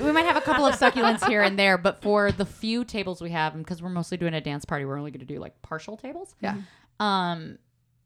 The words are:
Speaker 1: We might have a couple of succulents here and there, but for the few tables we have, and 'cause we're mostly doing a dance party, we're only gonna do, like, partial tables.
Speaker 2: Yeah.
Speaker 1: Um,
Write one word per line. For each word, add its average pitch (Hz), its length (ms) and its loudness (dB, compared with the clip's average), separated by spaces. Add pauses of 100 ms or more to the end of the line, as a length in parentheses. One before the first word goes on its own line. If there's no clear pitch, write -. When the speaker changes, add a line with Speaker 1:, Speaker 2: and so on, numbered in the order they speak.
Speaker 1:
We 294 120 2
might 320 140 4
have 349 100 2
a 311 40 4
couple 285 240 2
of 262 120 4
succulents 247 500 4
here 214 160 4
and 196 160 2
there, 196 180 6
but 180 260 0
for 208 280 4
the 196 160 -2
few 226 380 -4
tables 185 360 -6
we 170 100 -8
have, 156 260 -2
and 160 100 -10
'cause 175 160 -8
we're 180 80 -8
mostly 175 260 -4
doing 170 160 -2
a 156 80 -4
dance 147 240 -6
party, 143 200 -4
we're 135 120 -6
only 143 140 -8
gonna 131 140 -16
do, 143 160 -10
like, - 200 -16
partial 160 360 -12
tables. 311 440 -14
Speaker 2:
Yeah. 202 140 -4 (460)
Speaker 1:
Um, 175 580 -2 (460)